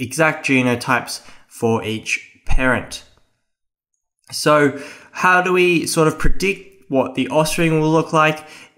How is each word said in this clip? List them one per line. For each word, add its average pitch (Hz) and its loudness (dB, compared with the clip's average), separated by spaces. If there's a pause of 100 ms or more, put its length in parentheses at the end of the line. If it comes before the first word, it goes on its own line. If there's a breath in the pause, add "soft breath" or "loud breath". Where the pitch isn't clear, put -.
exact 156 -4
genotypes 123 -2 (280 loud breath)
for 113 -2
each - -8
parent. 123 0 (1300)
So 147 0 (300 loud breath)
how 180 2
do 185 -2
we 180 2
sort 160 2
of 151 -2
predict - 0
what 131 0
the 131 -2
offspring 156 0
will 156 0
look 160 0
like 156 0 (320 loud breath)